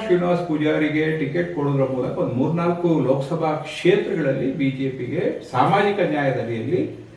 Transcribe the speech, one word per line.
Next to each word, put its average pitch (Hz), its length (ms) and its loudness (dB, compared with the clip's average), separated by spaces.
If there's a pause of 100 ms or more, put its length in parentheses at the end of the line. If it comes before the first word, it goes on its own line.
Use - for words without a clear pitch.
ಶ್ರೀನಿವಾಸ್ 175 420 2
ಪೂಜಾರಿಗೆ 156 720 0
ಟಿಕೆಟ್ 160 360 -2
ಕೊಡೋದ್ರ 139 280 0
ಮೂಲಕ 127 340 -2
ಒಂದು 120 160 -2
ಮೂರ್ನಾಲ್ಕು 165 680 0
ಲೋಕಸಭಾ 156 560 0
ಕ್ಷೇತ್ರಗಳಲ್ಲಿ - 1000 0
ಬಿ 139 180 0
ಜೆ 135 180 -2
ಪಿಗೆ 127 600 -4
ಸಾಮಾಜಿಕ 202 480 2
ನ್ಯಾಯದ 147 440 2
ಅಡಿಯಲ್ಲಿ 117 380 -2 (360)